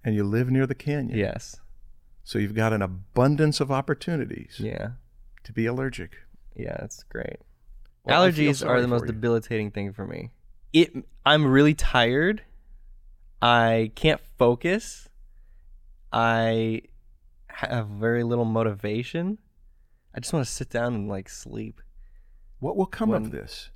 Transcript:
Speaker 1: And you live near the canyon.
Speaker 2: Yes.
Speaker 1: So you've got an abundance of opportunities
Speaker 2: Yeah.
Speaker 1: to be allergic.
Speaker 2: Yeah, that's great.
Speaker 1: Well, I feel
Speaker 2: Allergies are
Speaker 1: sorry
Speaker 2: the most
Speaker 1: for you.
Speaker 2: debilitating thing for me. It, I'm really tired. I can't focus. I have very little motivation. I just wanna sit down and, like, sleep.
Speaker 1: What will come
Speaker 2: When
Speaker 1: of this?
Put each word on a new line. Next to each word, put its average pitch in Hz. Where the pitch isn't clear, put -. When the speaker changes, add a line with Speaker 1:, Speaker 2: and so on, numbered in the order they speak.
Speaker 1:
And 113
you 104
live 117
near 131
the 139
canyon. 143
Speaker 2:
Yes. -
Speaker 1:
So -
you've 104
got 110
an 107
abundance 131
of 139
opportunities -
Speaker 2:
Yeah. 110
Speaker 1:
to 110
be 113
allergic. 127
Speaker 2:
Yeah, -
that's -
great. -
Speaker 1:
Well, 147
I 185
feel 151
Speaker 2:
Allergies -
are -
Speaker 1:
sorry 123
Speaker 2:
the 123
most 120
Speaker 1:
for -
you. 117
Speaker 2:
debilitating 110
thing 101
for 101
me. 82
It, 160
I'm 151
really 143
tired. 139
I 113
can't -
focus. 147
I 113
have -
very 113
little 120
motivation. 113
I -
just -
wanna 143
sit -
down 120
and, 104
like, 95
sleep. -
Speaker 1:
What 143
will 185
come 220
Speaker 2:
When 220
Speaker 1:
of 110
this? -